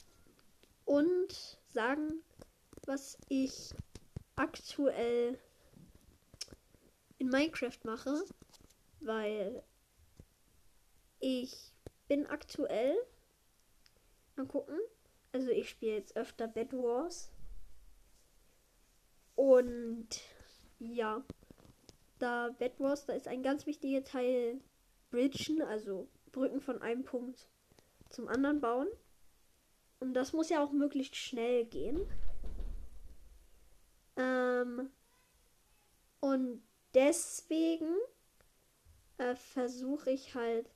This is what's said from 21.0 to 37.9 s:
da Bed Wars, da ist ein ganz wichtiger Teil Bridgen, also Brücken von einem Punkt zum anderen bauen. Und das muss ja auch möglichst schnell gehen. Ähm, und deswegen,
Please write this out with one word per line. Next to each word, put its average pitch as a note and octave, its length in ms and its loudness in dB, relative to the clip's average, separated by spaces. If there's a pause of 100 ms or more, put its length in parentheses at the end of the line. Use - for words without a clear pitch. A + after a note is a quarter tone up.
da A#3+ 320 0
Bed B3+ 280 -4
Wars, C#4 280 0
da B3 80 -2
ist - 120 -6
ein B3+ 160 -4
ganz C#4 220 0
wichtiger C4+ 400 -2
Teil B3 560 0 (480)
Bridgen, C#4 540 2
also G#3+ 460 -4 (220)
Brücken C4 300 -2
von B3 220 -6
einem A#3+ 220 -2
Punkt B3 440 -8 (600)
zum - 180 -8
anderen C#4 320 2
bauen. B3+ 260 2 (1120)
Und C4 140 -4
das B3+ 220 0
muss D#4+ 160 2
ja D#4 120 4
auch C#4+ 100 0
möglichst C#4+ 440 2
schnell A#3+ 480 2
gehen. B3 420 0 (2000)
Ähm, B3+ 720 2 (1300)
und C4 420 0 (300)
deswegen, E4 1000 4 (1200)